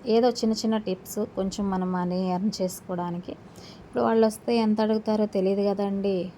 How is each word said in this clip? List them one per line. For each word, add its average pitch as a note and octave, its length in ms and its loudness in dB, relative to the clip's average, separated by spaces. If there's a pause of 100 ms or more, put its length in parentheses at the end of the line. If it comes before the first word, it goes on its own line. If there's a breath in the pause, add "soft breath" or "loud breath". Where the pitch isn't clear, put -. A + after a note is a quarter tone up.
(160)
ఏదో A#3+ 120 6 (120)
చిన్న A3 200 2
చిన్న A3 160 0 (100)
టిప్స్, - 340 -6 (180)
కొంచెం F#3+ 340 -4
మనం F#3 240 0
మనీ F3+ 240 0 (140)
ఎర్న్ G3 260 0
చేసుకోవడానికి. F3 720 -4 (520 loud breath)
ఇప్పుడు - 200 -2
వాళ్ళు A3+ 240 4
వస్తే A3 220 -4 (120)
ఎంత G#3+ 220 2
అడుగుతారో G#3+ 400 2 (100)
తెలియదు G3 340 2
కదండి G3 440 0 (240)